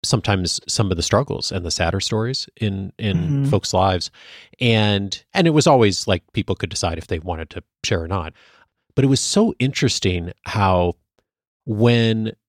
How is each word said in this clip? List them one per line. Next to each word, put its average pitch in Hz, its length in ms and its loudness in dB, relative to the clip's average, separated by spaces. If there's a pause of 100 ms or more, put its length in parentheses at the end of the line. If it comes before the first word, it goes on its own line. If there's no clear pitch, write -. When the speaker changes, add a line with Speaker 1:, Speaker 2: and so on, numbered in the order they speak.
Speaker 1:
sometimes 98 640 -2
some 101 240 -2
of 87 60 0
the 82 60 -4
struggles - 500 -2
and 90 120 -6
the 85 60 -6
sadder 87 300 -2
stories 113 560 -4
in, 98 420 -4
in 101 180 -2
Speaker 2:
Mm-hmm. 139 300 0
Speaker 1:
folks' 104 280 -2
lives. 92 360 2 (500)
And, 104 640 2 (120)
and 185 120 4
it 165 40 6
was 151 160 4
always, 120 400 4
like, 95 160 0 (100)
people 95 220 -2
could 87 160 -6
decide 82 280 -4
if 82 80 -14
they 90 120 -4
wanted 82 320 -8
to - 120 -14 (220)
share 90 180 0
or 82 60 -8
not. 85 240 -4 (640)
But 135 100 2
it 139 40 4
was 135 120 4
so 214 380 0
interesting 95 760 -2 (120)
how 92 500 2 (720)
when 113 680 2 (160)